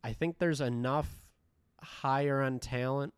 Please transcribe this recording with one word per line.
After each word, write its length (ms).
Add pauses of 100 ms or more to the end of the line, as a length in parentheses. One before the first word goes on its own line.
I 80
think 260
there's 220
enough 640 (600)
higher 600
end 200
talent 560